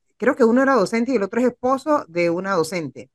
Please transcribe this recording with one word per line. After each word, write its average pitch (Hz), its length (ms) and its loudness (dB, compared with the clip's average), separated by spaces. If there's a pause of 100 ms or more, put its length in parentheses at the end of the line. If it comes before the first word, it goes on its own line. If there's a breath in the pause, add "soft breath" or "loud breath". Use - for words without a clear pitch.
(160)
Creo 247 180 0
que 277 100 2
uno 233 200 4
era 269 100 2
docente 226 380 0
y 254 40 2
el 202 60 0
otro 196 180 -4
es 254 60 2
esposo 262 640 -2
de 170 220 0
una 190 240 -4
docente. 156 600 -4